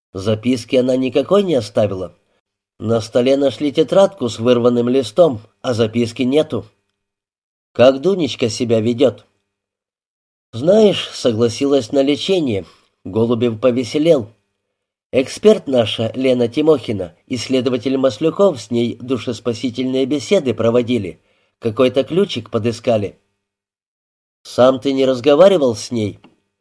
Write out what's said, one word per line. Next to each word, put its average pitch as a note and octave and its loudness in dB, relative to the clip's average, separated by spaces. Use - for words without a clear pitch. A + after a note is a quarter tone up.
Записки A2 -2
она B2+ 2
никакой C3+ 0
не E3+ -2
оставила. G2 -4
На A2 -2
столе C3 0
нашли C#3+ -2
тетрадку E3 0
с G#2+ -8
вырванным A#2+ 2
листом, C3 0
а B2+ -4
записки A2+ -2
нету». C3+ 0
«Как C3+ 4
Дунечка D3+ -2
себя A#2 -2
ведёт?» A#2 0
«Знаешь, F#3+ 2
согласилась A#2+ -2
на C#3 2
лечение». C#3 -2
Голубев A2+ 0
повеселел. C3 0
«Эксперт F#3 2
наша, A#2 0
Лена B2+ 0
Тимохина, A#2 -2
исследователь C3 -2
Маслюков D#3 0
с - -20
ней A#2+ -2
душеспасительные B2+ -4
беседы C#3 -2
проводили. A2+ -2
Какой-то B2+ 0
ключик E3 -4
подыскали». A2+ -2
«Сам C3 2
ты C#3 -2
не C3+ 0
разговаривал C#3+ 4
с - -12
ней?» G#2+ -4